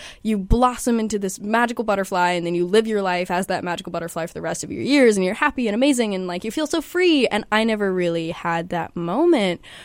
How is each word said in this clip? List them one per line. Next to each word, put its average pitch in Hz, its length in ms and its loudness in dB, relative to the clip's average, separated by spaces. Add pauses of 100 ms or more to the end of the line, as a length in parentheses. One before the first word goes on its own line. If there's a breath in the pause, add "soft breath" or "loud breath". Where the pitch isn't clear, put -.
(220 loud breath)
you 214 140 0
blossom 233 640 2
into 220 180 -2
this 196 220 -4
magical 233 420 0
butterfly, 190 500 2
and 175 120 -2
then 175 100 -2
you 175 120 0
live 214 200 4
your 214 140 0
life 180 300 -2
as 185 160 0
that 180 180 -2
magical 175 260 -6
butterfly 170 360 -6
for - 80 -14
the 160 80 -8
rest - 220 -6
of - 60 -12
your - 120 -6
years, 247 340 6
and 185 80 2
you're 185 100 0
happy 269 320 -2
and 202 80 -2
amazing, 240 400 2
and, 185 120 -4
like, 180 180 -6
you 220 60 -4
feel 311 160 -2
so 330 160 -2
free. 330 460 2
And - 220 -2
I 214 140 2
never 208 260 0
really 170 420 -2
had 170 360 -4
that 165 260 -6
moment 196 680 2 (220 loud breath)